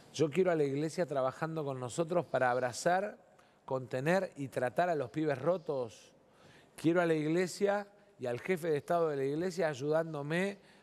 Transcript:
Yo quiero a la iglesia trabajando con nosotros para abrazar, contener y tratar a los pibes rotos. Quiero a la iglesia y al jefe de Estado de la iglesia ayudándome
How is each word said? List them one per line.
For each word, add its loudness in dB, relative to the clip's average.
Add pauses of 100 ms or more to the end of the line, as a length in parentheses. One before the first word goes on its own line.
(140)
Yo 2
quiero 2
a 2
la 2
iglesia -2
trabajando -2
con -6
nosotros 0
para 2
abrazar, 0 (480)
contener 0
y -8
tratar 0
a 2
los -2
pibes 0
rotos. -2 (640)
Quiero 2
a 4
la 4
iglesia 0 (320)
y -8
al -2
jefe -2
de 2
Estado 2
de -2
la 0
iglesia 0
ayudándome -2 (260)